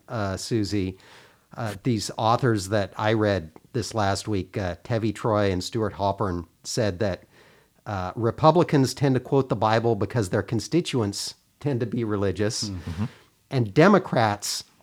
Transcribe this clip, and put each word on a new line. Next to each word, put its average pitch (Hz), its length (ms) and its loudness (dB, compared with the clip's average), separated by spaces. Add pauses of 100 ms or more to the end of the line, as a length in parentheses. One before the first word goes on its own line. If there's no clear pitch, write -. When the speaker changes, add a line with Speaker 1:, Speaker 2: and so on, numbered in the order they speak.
Speaker 1:
uh, 101 300 -4
Susie. 95 580 -2 (580)
Uh, 107 280 -6
these 113 340 -2
authors 110 540 2
that 101 260 0
I 110 160 2
read 101 380 2 (240)
this - 180 -4
last 98 340 0
week, 98 300 -4
uh, 90 280 -4
Tevi 110 300 -2
Troy 104 380 0
and 90 100 -2
Stuart 107 320 -4
Halpern, 95 520 -2 (180)
said 101 360 -2
that, 95 240 -2 (600)
uh, 92 300 -6
Republicans 143 800 4
tend 139 220 2
to 120 40 2
quote 135 300 0
the 131 60 0
Bible 110 400 2
because 101 340 -2
their 104 120 0
constituents 117 920 -2 (260)
tend 135 200 -2
to 123 60 -2
be 117 180 -4
religious, 104 640 0
Speaker 2:
Mm-hmm. 87 340 -6 (460)
Speaker 1:
and 117 240 -2
Democrats 143 920 4 (180)